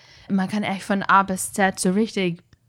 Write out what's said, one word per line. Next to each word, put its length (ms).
Man 200
kann 140
echt 200
von 200
A 200
bis 300
Z 280
so 120
richtig, 500